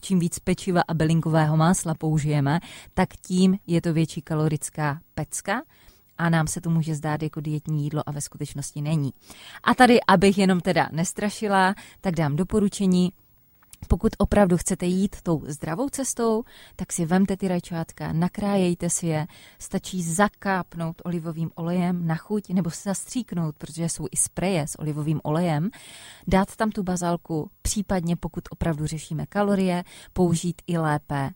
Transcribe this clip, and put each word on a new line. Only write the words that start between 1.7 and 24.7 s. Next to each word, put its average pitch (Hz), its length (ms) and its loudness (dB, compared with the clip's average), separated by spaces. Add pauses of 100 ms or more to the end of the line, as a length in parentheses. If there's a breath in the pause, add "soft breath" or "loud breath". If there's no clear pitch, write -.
použijeme, 151 680 0 (340 loud breath)
tak 185 140 2 (180)
tím 185 400 4
je 170 140 2
to 170 120 -2
větší 160 300 0
kalorická 151 760 -2 (140)
pecka 196 480 -6 (560 soft breath)
a 170 100 2
nám 165 180 4
se - 140 -6
to 170 100 -4
může 160 240 0
zdát 151 280 -2
jako 156 180 -6
dietní 151 440 -4
jídlo 147 220 -4
a - 40 -8
ve 143 100 -6
skutečnosti - 600 -10
není. 147 300 0 (520 loud breath)
A 233 100 4
tady, 240 240 8 (100)
abych 196 300 6
jenom 185 220 4
teda 160 320 0
nestrašila, 196 840 0 (260 loud breath)
tak 185 140 -2
dám 147 220 0
doporučení. 185 760 2 (760)
Pokud 220 300 2
opravdu 202 380 6
chcete 180 300 -2
jít 190 360 0
tou 156 240 0
zdravou 165 420 -6
cestou, 233 560 -2 (320 loud breath)
tak - 160 -8
si 175 140 -2
vemte 190 300 2
ty 190 120 -4
rajčátka, 165 640 -4
nakrájejte 175 800 0
si - 160 -4
je, 156 200 0 (320 loud breath)
stačí - 440 -6
zakápnout 170 1000 -2
olivovým 165 500 -4
olejem 175 520 -2
na 160 100 0
chuť 202 340 -6
nebo 180 200 0
se - 100 -12 (100)
zastříknout, 175 680 -4
protože 165 300 -6
jsou - 220 -6
i - 60 -8
spreje 175 500 -2
s - 120 -10